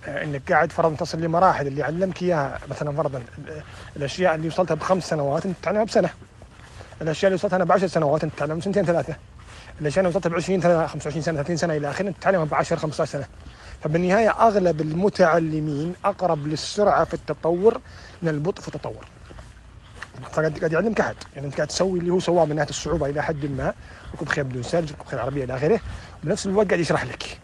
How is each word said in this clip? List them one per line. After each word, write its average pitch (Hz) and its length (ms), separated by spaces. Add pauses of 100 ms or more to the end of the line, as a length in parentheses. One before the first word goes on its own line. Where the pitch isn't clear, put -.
آه، - 180
إنك 143 280
قاعد 156 200
فرضا 160 240
تصل 160 260
لمراحل 165 460
اللي 139 160
علمك 175 400
إياها، 147 360 (100)
مثلا 147 260
فرضا، 147 220 (320)
آه، 151 140 (320)
الأشياء 160 400
اللي 160 120
وصلتها 165 280
بخمس 180 340
سنوات 151 360
أنت 185 160
تتعلمها 208 220
بسنة، 190 260 (920)
الأشياء 160 260
اللي 190 80
وصلتها 185 200
أنا 185 100
بعشر 180 220
سنوات 156 360
أنت 151 100
تتعلمها 156 280
سنتين 196 240
ثلاثة، 156 300 (680)
الأشياء 147 240
اللي 180 40
وصلتها 175 200
بعشرين 175 320
سنة، 165 260
خمسة 147 180
وعشرين 151 180
سنة، 160 120
ثلاثين 151 220
سنة 165 200
إلى 147 120
آخره 190 180
أنت 185 100
تتعلمها 180 280
بعشر، 151 300
خمسة 156 260
عشر 151 100
سنة. 139 140 (580)
فبالنهاية 180 460
أغلب 185 520
المتعلمين 160 1120 (120)
أقرب 170 420
للسرعة 160 560
في - 100
التطور 175 680 (400)
من 165 80
البطء 151 320
في - 60
التطور. 120 380 (1300)
فقاعد، 156 260
قاعد 160 160
يعلمك 196 260
أحد، 113 160 (200)
يعني 139 120
أنت 131 80
قاعد 156 120
تسوي 185 320
اللي 175 120
هو 185 80
سواه 170 260
من 151 100
ناحية 151 140
الصعوبة 147 400
إلى 147 140
حد 151 220
ما، 139 280 (400)
ركوب 160 160
خيل 147 140
بدون 127 200
سرج، 165 280
ركوب - 160
خيل 131 120
عربية 135 240
إلى 127 120
آخره، 156 240 (440)
وبنفس 175 220
الوقت 196 220
قاعد 185 120
يشرح 147 260
لك. - 380